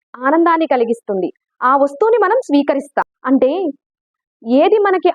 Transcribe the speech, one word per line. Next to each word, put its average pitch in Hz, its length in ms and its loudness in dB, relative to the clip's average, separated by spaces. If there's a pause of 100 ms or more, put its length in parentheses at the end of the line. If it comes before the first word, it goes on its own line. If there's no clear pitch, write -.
(160)
ఆనందాన్ని 330 500 0
కలిగిస్తుంది, 233 640 -4 (300)
ఆ 254 140 2
వస్తువుని 285 420 0
మనం 403 260 2
స్వీకరిస్తాం. 285 600 -2 (200)
అంటే 277 460 0 (760)
ఏది 330 300 2
మనకి 381 360 0